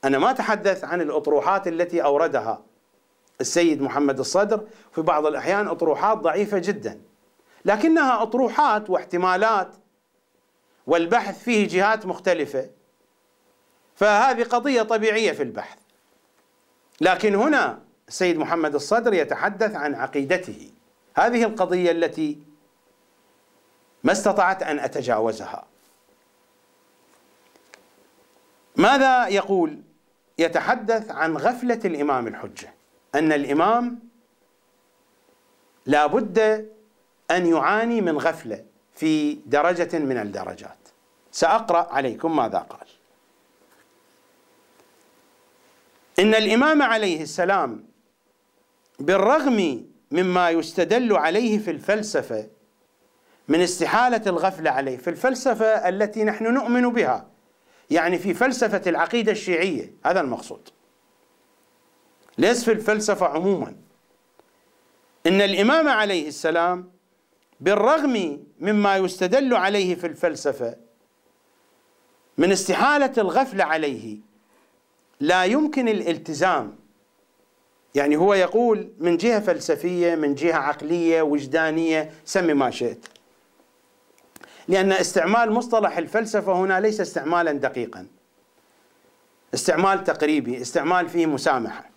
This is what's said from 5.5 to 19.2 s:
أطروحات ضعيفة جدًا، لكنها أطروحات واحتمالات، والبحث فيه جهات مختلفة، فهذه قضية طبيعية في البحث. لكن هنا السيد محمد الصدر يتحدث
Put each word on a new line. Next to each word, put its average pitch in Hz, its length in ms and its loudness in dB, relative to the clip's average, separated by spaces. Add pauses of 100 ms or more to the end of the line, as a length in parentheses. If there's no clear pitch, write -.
أطروحات 165 500 0
ضعيفة 196 400 -2
جدًا، 165 440 -6 (640)
لكنها 254 580 2
أطروحات 240 680 0
واحتمالات، 185 840 0 (1120)
والبحث 170 560 0
فيه 214 240 2
جهات 196 380 0
مختلفة، 151 640 -4 (1300)
فهذه 226 480 4
قضية 240 380 0
طبيعية 220 500 0
في 143 120 -4
البحث. 107 340 -10 (1200)
لكن 185 340 2
هنا 208 440 0 (280)
السيد 175 300 0
محمد 151 380 -2
الصدر 220 380 0
يتحدث 190 640 -2